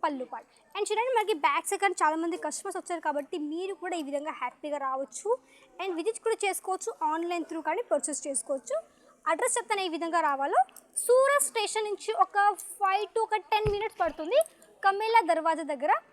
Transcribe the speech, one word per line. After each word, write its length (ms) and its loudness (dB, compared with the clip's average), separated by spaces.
పళ్ళు 260 -2
పార్ట్. 180 -12
And 120 0
చూడండి, 300 2
మనకి 160 0
బ్యాక్ 240 2
సైడ్ 140 -2
కానీ 180 2
చాలామంది 360 2
కస్టమర్స్ 340 -6
వచ్చారు 240 -6
కాబట్టి 320 -2
మీరు 300 -4
కూడా 180 -4
ఈ 80 -4
విధంగా 320 -4
హ్యాపీగా 460 -6
రావచ్చు 420 -6
and 160 -4
విజిట్ 280 -2
కూడా 160 0
చేసుకోవచ్చు, 480 -2
ఆన్‌లైన్ 380 -2
through 180 -6
కానీ 140 0
పర్చేస్ 340 -2
చేసుకోవచ్చు. 500 -4
అడ్రస్ 260 0
చెప్తాను 280 -2
ఏ 100 -2
విధంగా 320 0
రావాలో. 320 2
సూరత్ 460 6
స్టేషన్ 400 -2
నుంచి 200 -6
ఒక 120 -6
ఫైవ్ 340 2
to 140 2
ఒక 100 0
టెన్ 240 2
మినిట్స్ 260 -4
పడుతుంది. 380 2
కమేలా 440 4
దర్వాజా 420 2
దగ్గర 220 0